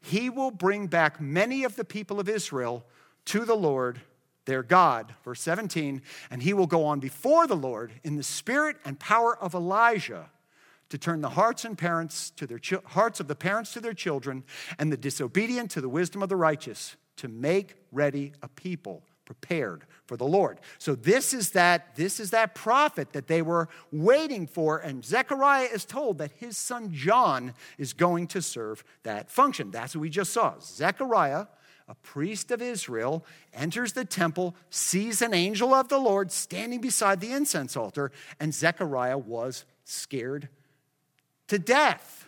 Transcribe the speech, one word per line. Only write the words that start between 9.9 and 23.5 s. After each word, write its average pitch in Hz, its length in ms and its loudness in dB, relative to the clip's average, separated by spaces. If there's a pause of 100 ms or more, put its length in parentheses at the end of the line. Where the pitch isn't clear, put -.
to - 80 -10
turn 165 240 -2
the 139 100 -2
hearts 214 360 2
and 220 100 -8
parents 165 540 -2
to - 160 -12
their 117 140 -10
chi-, - 260 -2
hearts 202 340 2
of 156 80 -8
the 147 60 -4
parents 208 400 -4
to 240 60 -8
their 226 120 -6
children, 139 500 -4 (360)
and 156 120 0
the 143 60 -2
disobedient 185 760 -6
to 151 100 -8
the 131 60 -6
wisdom 175 340 -4
of 185 80 -4
the 196 60 -4
righteous, 151 600 -4 (200)
to 131 120 -12
make 147 480 -2 (160)
ready 143 480 -2
a 123 80 -14
people 151 560 -10 (200)
prepared 117 600 -6 (200)
for 120 120 -10
the 117 80 -4
Lord." 156 360 2 (180)
So 147 160 -2
this 190 400 2
is 226 160 -2
that, 175 460 4
this 185 240 -4
is 202 100 -6
that 226 240 4
prophet 247 600 2
that 139 120 -6
they 165 160 2
were 165 260 0 (220)